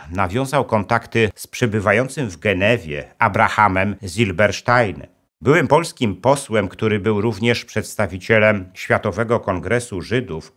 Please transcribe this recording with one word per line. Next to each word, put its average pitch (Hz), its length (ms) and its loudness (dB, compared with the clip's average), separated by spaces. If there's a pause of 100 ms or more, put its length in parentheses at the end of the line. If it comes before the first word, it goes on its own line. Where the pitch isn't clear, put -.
(100)
nawiązał 123 540 -2
kontakty 113 680 0
z - 120 -16
przebywającym 110 840 0
w 85 60 -16
Genewie 90 800 -2
Abrahamem 101 840 2
Zilbersteinem, 101 1040 0 (320)
byłym 147 280 2
polskim 131 480 0
posłem, 110 520 0
który 107 320 -2
był 104 200 0
również 117 440 0
przedstawicielem 104 1080 0
Światowego 110 680 -2
Kongresu 95 600 -4
Żydów, 80 540 -6